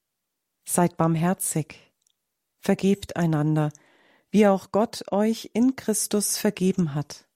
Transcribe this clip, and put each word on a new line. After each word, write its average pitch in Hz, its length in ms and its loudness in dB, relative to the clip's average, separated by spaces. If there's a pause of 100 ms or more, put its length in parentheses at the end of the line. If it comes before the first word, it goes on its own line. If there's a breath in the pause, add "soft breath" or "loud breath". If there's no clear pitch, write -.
(640)
seid - 320 0
barmherzig, 165 840 -2 (800)
vergebt 196 560 -2
einander, 156 560 0 (580 soft breath)
wie 208 160 4
auch 196 280 2
Gott 214 360 -2
euch 220 440 -2
in 254 240 2
Christus - 600 -2
vergeben 180 560 0
hat. - 420 -8